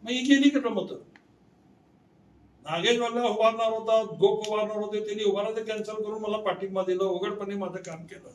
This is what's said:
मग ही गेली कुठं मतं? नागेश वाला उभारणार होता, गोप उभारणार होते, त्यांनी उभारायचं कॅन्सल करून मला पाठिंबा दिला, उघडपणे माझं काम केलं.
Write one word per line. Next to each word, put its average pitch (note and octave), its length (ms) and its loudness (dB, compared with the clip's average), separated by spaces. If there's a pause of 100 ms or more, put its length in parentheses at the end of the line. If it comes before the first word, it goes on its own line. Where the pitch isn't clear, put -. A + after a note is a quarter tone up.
मग A#3+ 60 -8
ही B3+ 100 0
गेली C#4 280 6
कुठं B3 260 2
मतं? F#3 200 -4 (1700)
नागेश F3+ 320 2
वाला A#3+ 300 0
उभारणार A3 440 2
होता, A3 300 2
गोप G#3+ 460 2
उभारणार G#3+ 280 -2
होते, G#3 280 -4
त्यांनी G#3 200 -4
उभारायचं G#3 400 0
कॅन्सल G#3+ 280 -6
करून G#3+ 300 -6
मला G#3+ 140 -2
पाठिंबा F#3+ 460 -4
दिला, F#3 220 0
उघडपणे G3+ 500 -4
माझं F#3 220 -6
काम E3 280 -12
केलं. - 300 -20